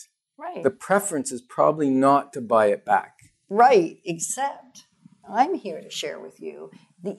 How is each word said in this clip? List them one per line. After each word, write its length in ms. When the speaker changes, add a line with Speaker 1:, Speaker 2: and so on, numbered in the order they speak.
Speaker 1:
Right. 260
Speaker 2:
the 80
preference 600
is 100
probably 480
not 440
to 80
buy 240
it 180
back. 300
Speaker 1:
Right, 560
except 840
I'm 240
here 280
to 80
share 300
with 220
you 300
the 180